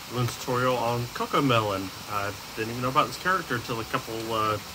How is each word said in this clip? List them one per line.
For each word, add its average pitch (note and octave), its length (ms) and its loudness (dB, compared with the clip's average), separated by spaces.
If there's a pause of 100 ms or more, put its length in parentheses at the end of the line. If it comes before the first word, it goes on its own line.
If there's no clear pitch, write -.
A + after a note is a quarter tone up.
(120)
balloon B2 160 0
tutorial B2+ 480 0
on A#2+ 360 0
Coco G#3+ 300 0
Melon. G#2 480 4 (180)
I G2+ 220 -2 (240)
didn't A2 160 -2
even A#2+ 120 -4
know B2+ 60 2
about C3 200 4
this A2 100 -8
character F3+ 380 0
until A2+ 240 -4
a A2 100 -4
couple, A#2+ 240 -2 (180)
uh, G#2+ 240 2 (180)